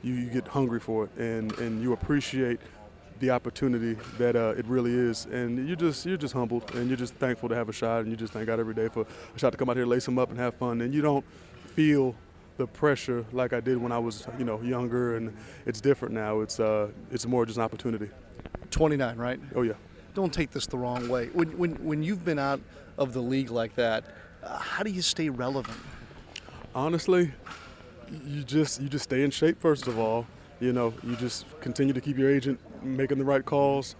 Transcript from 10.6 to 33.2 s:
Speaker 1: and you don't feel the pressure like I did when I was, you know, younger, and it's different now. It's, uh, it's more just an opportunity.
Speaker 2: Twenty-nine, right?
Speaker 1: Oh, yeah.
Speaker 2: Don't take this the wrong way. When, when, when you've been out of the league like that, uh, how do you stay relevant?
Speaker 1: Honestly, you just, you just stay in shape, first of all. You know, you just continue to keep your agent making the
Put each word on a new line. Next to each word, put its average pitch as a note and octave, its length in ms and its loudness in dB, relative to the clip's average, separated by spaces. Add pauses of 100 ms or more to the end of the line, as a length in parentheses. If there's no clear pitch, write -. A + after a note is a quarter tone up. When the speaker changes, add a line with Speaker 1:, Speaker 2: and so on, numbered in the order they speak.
Speaker 1:
and A#2+ 140 -2
you D3+ 80 2
don't C#3+ 240 2 (500)
feel C#3+ 400 6 (400)
the B2+ 120 0
pressure B2 640 0
like B2 180 0
I B2 80 0
did B2+ 200 2
when A#2+ 120 -2
I A#2+ 80 0
was, A#2 260 -4 (140)
you B2+ 60 0
know, A2 160 -2
younger, B2 560 0
and A2 180 -6 (300)
it's A#2 160 -4
different C3 320 2
now. G#2+ 260 0
It's, G#2+ 220 -2
uh, G#2+ 260 4 (240)
it's A#2 160 -4
more B2 180 4
just A2+ 120 -6
an A#2 80 2
opportunity. A2 440 -4 (640)
Speaker 2:
Twenty-nine, C#3 460 2
right? B2 240 -4 (120)
Speaker 1:
Oh, B2 100 2
yeah. A2+ 100 2 (400)
Speaker 2:
Don't F#3+ 200 0
take E3 160 0
this - 160 -6
the C3 140 -6
wrong B2 300 -4
way. B2 180 0
When, E3 320 0
when, E3+ 160 0 (100)
when D3+ 160 0
you've F3 240 -2
been D#3+ 140 2
out C#3 200 2 (380)
of C3 160 0
the B2+ 80 0
league B2+ 300 0
like A2+ 240 -2
that, A2+ 280 2 (380)
uh, - 160 -8
how - 240 -4
do G#3+ 80 0
you F#3 140 -2
stay D#3+ 260 0
relevant? B2+ 480 -2 (960)
Speaker 1:
Honestly, E3 580 4 (920)
you C#3+ 160 -6
just, C#3+ 400 2
you C#3 80 -4
just C#3 140 -4
stay C3 180 0
in C#3+ 80 4
shape, D#3+ 320 2
first D3+ 240 4
of A2+ 140 0
all. A2+ 260 2 (340)
You B2 140 4
know, A#2+ 180 4 (120)
you A#2+ 140 -2
just A#2+ 280 -4 (160)
continue C3+ 320 2
to B2+ 80 -2
keep C#3+ 160 -2
your C3+ 140 6
agent C3+ 280 2 (220)
making C3 380 0
the C3+ 60 2